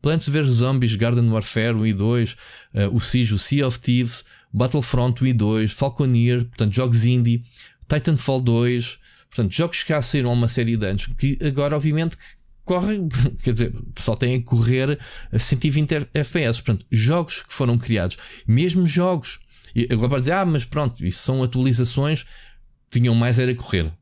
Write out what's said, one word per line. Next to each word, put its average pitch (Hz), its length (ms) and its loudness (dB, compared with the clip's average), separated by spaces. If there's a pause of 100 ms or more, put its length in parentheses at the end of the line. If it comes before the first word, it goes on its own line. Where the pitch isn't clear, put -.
Plants 151 280 0
versus 139 280 2
Zombies, 123 400 2
Garden 117 320 2
Warfare 110 480 0
um 110 100 0
e 110 60 2
dois, 113 420 0 (400)
eh, 101 140 2
o 117 100 0
Siege, 117 360 0
o 98 40 0
Sea 139 300 2
of 120 100 -4
Thieves, 123 460 -2 (280)
Battlefront 123 720 0
um 131 40 2
e 131 60 2
dois, 110 400 2
Falconeer, 123 760 0
portanto, 107 260 -2
jogos 117 320 2
indie, 120 400 2 (420)
Titanfall 143 540 2
dois, 120 580 0 (360)
portanto, 101 180 0
jogos 170 300 -2
que - 60 -10
já 151 140 0
saíram 127 260 0
há 120 60 0
uma 120 120 2
série 117 300 0
de 107 80 -2
anos, 98 220 -2
que 139 360 -2
agora, 143 320 -2
obviamente, 156 440 -2
que - 60 -16 (420)
correm, 185 420 -2 (160)
<laughs> 120 180 -2
quer 123 100 0
dizer, 113 220 -2 (240)
só 113 160 -2
têm 123 200 0
a 123 80 -2
correr 127 560 0 (340)
a 113 60 2
cento - 260 2
e 151 60 2
vinte 151 240 0
F 147 380 -4
P 175 80 0
S. 117 220 0
Portanto, 104 300 -2
jogos 147 480 0
que - 140 -12
foram 120 240 0
criados, 101 400 -2 (280)
mesmo 165 380 2
jogos, 175 560 -2 (340)
e 117 160 0
agora 123 200 0
pode 139 100 0
dizer, 139 120 0
"Ah, 190 120 0
mas 147 220 0
pronto, 139 360 -4
isso 87 200 -2
são 131 200 0
atualizações", 127 840 0 (640)
tinham 120 240 4
mais 120 240 2
era 123 160 2
correr. 87 360 -2 (120)